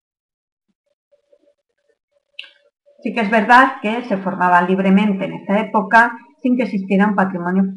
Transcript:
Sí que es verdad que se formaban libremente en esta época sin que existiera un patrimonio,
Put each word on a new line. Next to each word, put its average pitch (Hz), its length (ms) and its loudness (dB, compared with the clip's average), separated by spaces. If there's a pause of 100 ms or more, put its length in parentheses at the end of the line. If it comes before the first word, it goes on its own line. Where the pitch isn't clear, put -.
(3000)
Sí 214 120 -8
que 233 80 -2
es 196 80 -4
verdad 240 500 4
que 226 240 -6
se 196 140 -4
formaban 180 480 0
libremente 190 580 2
en 165 80 -8
esta 196 260 -4
época 226 600 0 (240)
sin 247 140 0
que 240 80 -2
existiera 196 420 0
un 208 80 -2
patrimonio, 190 500 -2 (120)